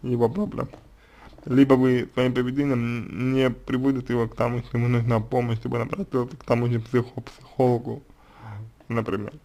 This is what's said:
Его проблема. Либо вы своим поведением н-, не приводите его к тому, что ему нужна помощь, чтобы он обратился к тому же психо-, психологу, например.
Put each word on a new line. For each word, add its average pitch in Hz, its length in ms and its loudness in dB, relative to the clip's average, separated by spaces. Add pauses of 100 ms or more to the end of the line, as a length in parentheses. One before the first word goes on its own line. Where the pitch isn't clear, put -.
Его 120 280 2
проблема. 196 400 -4 (760)
Либо 135 280 6
вы 127 400 2
своим 127 200 2
поведением 127 460 0
н-, 117 540 -4
не 131 160 4
приводите 127 640 -2
его 117 140 2
к 113 80 -10
тому, 120 240 0
что 117 180 -6
ему 120 100 2
нужна 117 320 2
помощь, 117 380 0
чтобы 120 200 -4
он 117 60 -2
обратился 135 540 -4
к - 60 -20
тому 120 240 2
же 120 120 0
психо-, 120 420 -2
психологу, 120 800 -2 (840)
например. 107 460 -4 (100)